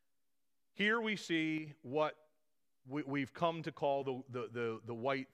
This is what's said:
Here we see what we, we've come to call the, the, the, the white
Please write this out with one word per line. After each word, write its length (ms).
Here 260
we 160
see 640
what 320
we, 140
we've 320
come 300
to 80
call 320
the, 260
the, 220
the, 340
the 80
white 400